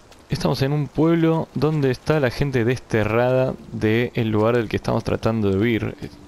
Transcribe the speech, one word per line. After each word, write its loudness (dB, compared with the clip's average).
Estamos -2
en 0
un -2
pueblo 2
donde 2
está 0
la 2
gente 0
desterrada 0
del 0
lugar 2
del -2
que -2
estamos -2
tratando 0
de 2
huir. 0